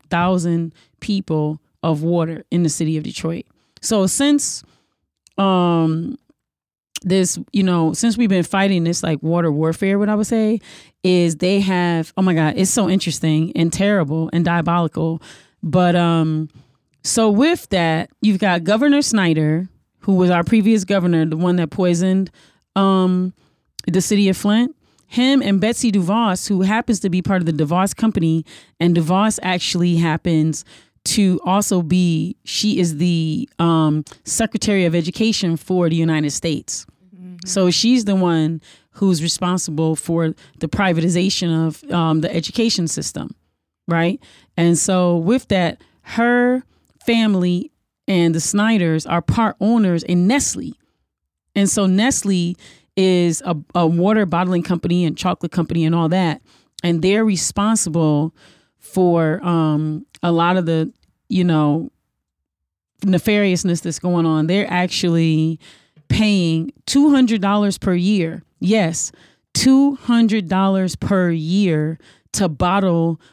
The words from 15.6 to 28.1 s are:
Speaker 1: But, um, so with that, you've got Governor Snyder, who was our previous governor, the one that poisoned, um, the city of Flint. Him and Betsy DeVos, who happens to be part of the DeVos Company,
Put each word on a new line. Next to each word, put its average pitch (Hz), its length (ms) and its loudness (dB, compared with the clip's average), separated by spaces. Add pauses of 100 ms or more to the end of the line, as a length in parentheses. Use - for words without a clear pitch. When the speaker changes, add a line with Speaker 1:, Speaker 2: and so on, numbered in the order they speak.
Speaker 1:
But, 175 340 2
um, 160 540 0 (520)
so 220 280 2
with 285 400 2
that, 165 400 0 (100)
you've 208 180 2
got 175 260 0
Governor 277 360 2
Snyder, 170 680 0 (300)
who 196 140 0
was 180 140 4
our 175 160 2
previous 214 400 2
governor, 175 400 0
the 160 140 -4
one 180 180 0
that 165 140 -2
poisoned, 185 600 0 (460)
um, 185 560 0 (540)
the 185 160 0
city 202 260 2
of 185 80 0
Flint. 226 400 0 (300)
Him 262 340 2
and 202 180 0
Betsy 226 320 0
DeVos, 196 580 0
who 190 140 0
happens 214 380 0
to 196 80 -2
be 180 140 -2
part 190 180 0
of 165 60 -2
the 156 180 0
DeVos 180 320 0
Company, 165 480 0 (340)